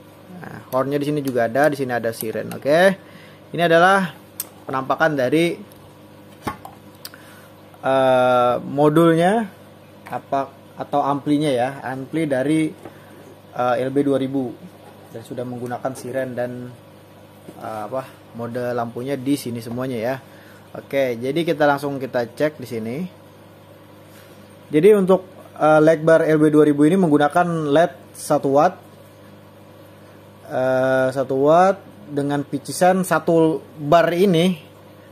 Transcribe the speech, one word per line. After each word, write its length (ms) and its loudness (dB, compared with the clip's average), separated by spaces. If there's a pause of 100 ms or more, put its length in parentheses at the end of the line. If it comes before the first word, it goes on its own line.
(440)
Nah, 160 -16 (160)
hornnya 240 -2
di 80 -4
sini 160 -4
juga 240 0
ada, 240 2
di 80 -8
sini 160 -4
ada 160 -4
siren. 400 -8
Oke. 400 2 (640)
Ini 80 -2
adalah 480 4 (560)
penampakan 480 0
dari, 400 0 (2250)
eh, 800 2
modulnya 880 2 (640)
apa 400 -6 (240)
atau 240 -4
amplinya 480 -2
ya, 320 -2
ampli 480 -6
dari, 400 -2 (840)
eh, 300 -2
L 80 -4
B 160 -2
dua 160 0
ribu, 320 -6 (560)
dan 160 -16
sudah 160 -12
menggunakan 560 -8
siren 340 -8
dan, 380 -10 (880)
eh, 260 -12
apa, 380 -10 (100)
mode 400 -8
lampunya 400 -6
di 240 -4
sini 240 -10
semuanya 400 -8
ya. 140 -4 (580)
Oke, 480 -4
jadi 240 -6
kita 240 0
langsung, 320 -2
kita 320 -6
cek 240 -4
di 80 -14
sini. 320 -8 (1800)
Jadi, 240 6
untuk, 320 2 (320)
eh, 240 6
light 160 4
bar 240 4
L 160 2
B 80 6
dua 160 6
ribu 240 4
ini 80 4
menggunakan 720 2
led 240 2 (240)
satu 400 0
watt. 240 2 (1700)
Eh, 640 0
satu 320 -2
watt 320 4 (320)
dengan 320 -2
picisan 640 0
satu 560 2 (160)
bar 400 2
ini 400 2 (560)